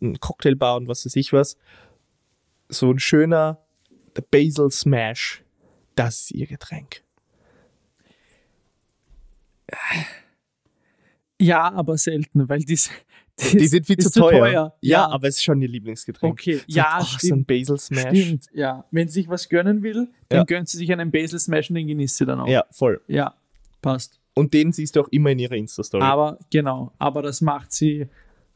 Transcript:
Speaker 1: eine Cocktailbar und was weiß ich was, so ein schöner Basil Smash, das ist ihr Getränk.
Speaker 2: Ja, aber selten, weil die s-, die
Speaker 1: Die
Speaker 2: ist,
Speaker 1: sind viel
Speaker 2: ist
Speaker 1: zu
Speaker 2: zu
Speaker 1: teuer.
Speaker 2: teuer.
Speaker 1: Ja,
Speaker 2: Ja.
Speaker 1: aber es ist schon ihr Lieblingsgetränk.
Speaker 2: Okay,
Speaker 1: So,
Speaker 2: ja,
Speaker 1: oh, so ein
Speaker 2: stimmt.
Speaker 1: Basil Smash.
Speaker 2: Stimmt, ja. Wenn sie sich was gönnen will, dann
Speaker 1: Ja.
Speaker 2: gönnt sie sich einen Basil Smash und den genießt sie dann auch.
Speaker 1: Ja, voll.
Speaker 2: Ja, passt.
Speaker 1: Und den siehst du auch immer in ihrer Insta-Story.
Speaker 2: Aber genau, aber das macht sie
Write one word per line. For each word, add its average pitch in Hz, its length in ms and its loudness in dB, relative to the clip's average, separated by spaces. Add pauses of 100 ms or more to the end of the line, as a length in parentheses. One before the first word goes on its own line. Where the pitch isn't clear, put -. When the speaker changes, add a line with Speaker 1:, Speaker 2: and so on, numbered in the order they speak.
Speaker 1:
eine 113 160 -4
Cocktailbar 135 600 -2
und 123 100 -8
was 120 180 -8
weiß 127 100 -8
ich - 160 -2
was, 139 260 2 (1120)
so - 200 0
ein 127 80 2
schöner 156 640 2 (720)
Basil 147 400 4
Smash, 117 720 -2 (500)
das 117 280 -2
ist - 100 -6
ihr 135 160 -8
Getränk. - 560 -18 (4000)
Speaker 2:
Ja, 170 320 4
aber 160 260 -2
selten, 147 520 0
weil 143 100 -2
die 151 140 -2
s-, - 160 2 (500)
die - 180 4
Speaker 1:
Die 151 80 8
Speaker 2:
ist, 143 60 4
Speaker 1:
sind 170 140 2
viel 196 140 2
Speaker 2:
ist 180 60 4
Speaker 1:
zu - 60 4
Speaker 2:
zu - 100 4
Speaker 1:
teuer. 165 180 8
Speaker 2:
teuer. 156 420 2
Speaker 1:
Ja, 160 200 4
Speaker 2:
Ja. 180 80 2
Speaker 1:
aber 139 180 -2
es 139 100 0
ist - 60 -2
schon 143 180 2
ihr 131 60 -2
Lieblingsgetränk. 117 680 -6
Speaker 2:
Okay, 165 240 -4
Speaker 1:
So, 131 100 -10
Speaker 2:
ja, 160 320 0
Speaker 1:
oh, 180 40 -2
so 123 120 -6
ein 131 40 -12
Speaker 2:
stimmt. 139 280 0
Speaker 1:
Basil 131 300 0
Smash. 135 460 0
Speaker 2:
Stimmt, 165 300 -4
ja. 131 360 -6
Wenn 165 180 -2
sie 156 140 -10
sich 165 80 -6
was 175 180 -4
gönnen 196 360 2
will, 226 260 -4 (200)
dann 175 100 4
Speaker 1:
Ja. 175 60 4
Speaker 2:
gönnt 170 240 -4
sie - 80 -2
sich 170 140 -4
einen 170 200 -2
Basil 160 260 -2
Smash 156 320 0
und 175 60 -2
den 160 120 -4
genießt 147 300 -2
sie 135 80 2
dann 131 140 -4
auch. 127 80 -4
Speaker 1:
Ja, 127 240 2
voll. 123 360 0
Speaker 2:
Ja, 143 280 -2 (460)
passt. - 380 -4 (140)
Speaker 1:
Und 156 200 2
den 156 180 4
siehst 156 240 -4
du 151 60 4
auch 143 80 -2
immer 147 220 2
in 127 80 0
ihrer 120 160 -6
Insta-Story. 107 480 -4
Speaker 2:
Aber 147 360 0 (100)
genau, 131 480 -2
aber 143 240 -2
das 139 200 -4
macht 147 300 -2
sie 147 360 -2 (480)